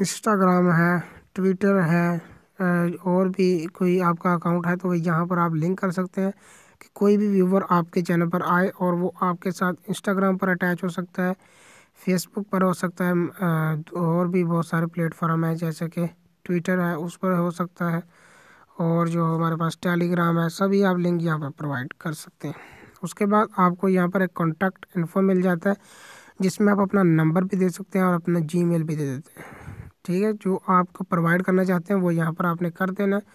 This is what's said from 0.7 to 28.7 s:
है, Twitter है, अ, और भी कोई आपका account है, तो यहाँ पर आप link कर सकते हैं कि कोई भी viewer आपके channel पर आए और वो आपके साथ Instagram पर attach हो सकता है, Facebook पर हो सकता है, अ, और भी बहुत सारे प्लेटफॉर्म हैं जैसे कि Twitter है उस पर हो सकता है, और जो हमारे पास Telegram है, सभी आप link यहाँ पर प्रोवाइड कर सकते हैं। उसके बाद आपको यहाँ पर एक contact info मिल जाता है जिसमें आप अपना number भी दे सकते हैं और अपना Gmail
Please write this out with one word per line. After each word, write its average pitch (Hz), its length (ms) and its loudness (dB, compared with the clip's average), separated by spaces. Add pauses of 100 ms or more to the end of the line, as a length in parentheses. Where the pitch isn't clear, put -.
है, 170 300 2 (360)
Twitter 190 440 2
है, 175 380 2 (400)
अ, 175 440 0
और 185 240 2
भी 180 360 0
कोई 180 340 0
आपका 175 340 0
account 170 340 0
है, 175 80 0
तो 180 180 -2
यहाँ 170 340 0
पर 180 120 -2
आप 170 160 0
link 175 240 0
कर 190 120 -2
सकते 180 300 -4
हैं 190 100 -2 (500)
कि - 140 -20
कोई 208 220 4
भी 208 100 2
viewer 196 440 4
आपके 175 300 0
channel 170 260 2
पर 175 140 -2
आए 175 260 2
और 180 260 -2
वो 175 200 -2 (100)
आपके 180 280 -4
साथ 180 220 -2
Instagram 190 640 -2
पर 190 100 0
attach 175 340 -2
हो 180 60 -4
सकता 180 340 -6
है, 185 120 -2 (720)
Facebook 185 400 -4
पर 190 120 0
हो 185 120 2
सकता 180 320 -4
है, 175 220 2
अ, 160 540 -2 (140)
और 175 320 0
भी 180 160 0
बहुत 170 240 -2
सारे 165 180 -2
प्लेटफॉर्म 165 600 -2
हैं 165 100 -2
जैसे 165 320 -6
कि 170 180 -4 (400)
Twitter 180 340 0
है 175 180 -2
उस 170 180 -8
पर 185 160 -2
हो 175 200 0
सकता 175 380 -6
है, 170 140 -2 (760)
और 170 300 0
जो 165 160 0
हमारे 165 300 0
पास 165 220 -4 (100)
Telegram 175 560 0
है, 165 60 0
सभी 196 320 0
आप 185 160 2
link 175 240 0
यहाँ 160 180 -2
पर 147 100 -6
प्रोवाइड 139 520 -6
कर 160 120 -6
सकते - 340 -14
हैं। 143 80 -8 (480)
उसके 180 220 -4
बाद 214 220 2 (120)
आपको 180 300 2
यहाँ 180 200 2
पर 190 120 0
एक 180 140 0
contact 175 500 -2 (120)
info 170 240 -2
मिल 190 200 4
जाता 180 280 0
है 202 60 0 (680)
जिसमें 202 320 2
आप 196 60 2
अपना 196 240 2
number 160 400 4
भी 190 140 -4
दे 185 120 2
सकते 196 300 -4
हैं 185 60 2
और 180 80 2
अपना 170 260 0
Gmail 170 420 0